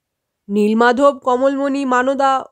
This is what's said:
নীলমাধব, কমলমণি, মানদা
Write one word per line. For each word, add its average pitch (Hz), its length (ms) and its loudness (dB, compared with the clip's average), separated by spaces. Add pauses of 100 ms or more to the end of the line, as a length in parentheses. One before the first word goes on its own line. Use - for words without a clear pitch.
(500)
নীলমাধব, 233 720 2
কমলমণি, 269 640 -2
মানদা 262 680 -2